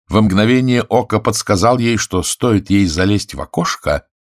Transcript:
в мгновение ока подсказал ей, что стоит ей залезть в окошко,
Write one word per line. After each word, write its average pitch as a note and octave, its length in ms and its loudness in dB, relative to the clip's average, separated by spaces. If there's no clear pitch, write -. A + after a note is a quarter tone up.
в G#3 120 2
мгновение B2 640 2
ока A#2 380 -2
подсказал A2 580 0
ей, A#2 180 0
что F#2 260 -4
стоит G#2+ 480 -2
ей G2+ 160 4
залезть F#2 480 -2
в C2+ 60 -12
окошко, - 640 -4